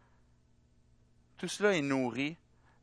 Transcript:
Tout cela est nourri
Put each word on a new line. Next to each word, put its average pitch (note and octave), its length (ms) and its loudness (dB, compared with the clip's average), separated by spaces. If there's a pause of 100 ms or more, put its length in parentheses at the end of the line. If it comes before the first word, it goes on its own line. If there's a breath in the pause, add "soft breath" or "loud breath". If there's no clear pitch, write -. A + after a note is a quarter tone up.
(1400)
Tout F#3 100 -8
cela G3+ 260 2
est D#3+ 60 2
nourri C3+ 560 -2 (460)